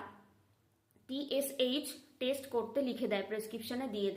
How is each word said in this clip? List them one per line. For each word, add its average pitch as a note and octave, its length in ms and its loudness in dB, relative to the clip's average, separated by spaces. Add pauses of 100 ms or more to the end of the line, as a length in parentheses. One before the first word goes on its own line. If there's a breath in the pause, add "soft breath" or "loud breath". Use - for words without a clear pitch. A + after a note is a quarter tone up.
(1080)
টিএসএইচ C4+ 800 2 (340)
টেস্ট C4+ 240 2 (100)
করতে A3+ 240 2 (100)
লিখে A#3+ 220 0
দেয়, G3 180 2
প্রেসক্রিপশনে A3+ 680 -4
দিয়ে G3 220 2